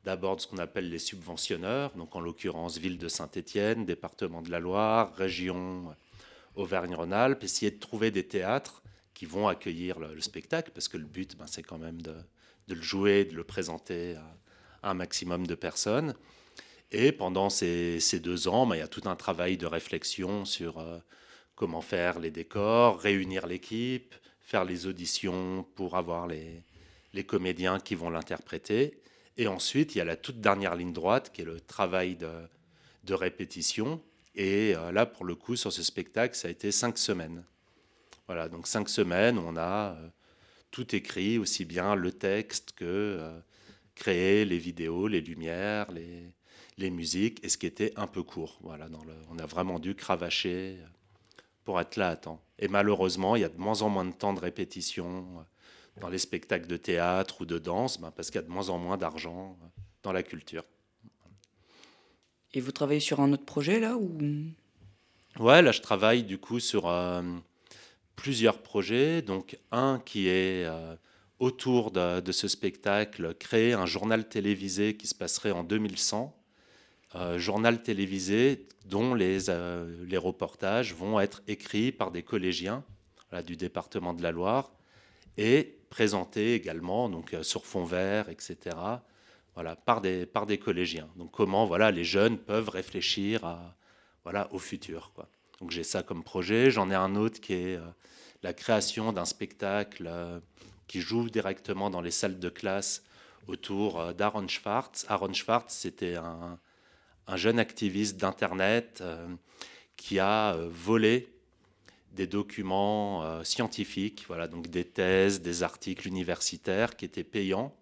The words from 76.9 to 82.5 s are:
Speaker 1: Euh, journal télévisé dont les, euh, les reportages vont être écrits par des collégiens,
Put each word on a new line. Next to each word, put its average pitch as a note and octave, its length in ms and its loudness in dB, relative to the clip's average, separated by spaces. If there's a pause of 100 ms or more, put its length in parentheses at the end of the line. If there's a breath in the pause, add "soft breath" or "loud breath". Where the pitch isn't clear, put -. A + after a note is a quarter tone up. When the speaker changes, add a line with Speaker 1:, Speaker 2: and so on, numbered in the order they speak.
Speaker 1:
Euh, F2 240 -2
journal A2 420 4
télévisé G2 840 2 (180)
dont G#2+ 280 2
les, F#2+ 360 2
euh, F2 560 -4
les F2+ 120 -2
reportages F#2+ 760 0
vont G2 260 0
être G2+ 280 0
écrits G#2+ 440 0
par F2+ 200 -4
des F2 100 -6
collégiens, F#2 640 -2 (460)